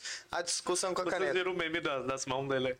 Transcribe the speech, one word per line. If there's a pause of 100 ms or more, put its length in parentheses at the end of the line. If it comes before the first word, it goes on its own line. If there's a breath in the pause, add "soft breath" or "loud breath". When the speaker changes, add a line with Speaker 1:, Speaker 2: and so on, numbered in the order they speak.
(320 loud breath)
Speaker 1:
a
discussão
com
a
Speaker 2:
Vocês
Speaker 1:
caneta.
Speaker 2:
viram
o
meme
da,
das
mãos
dele?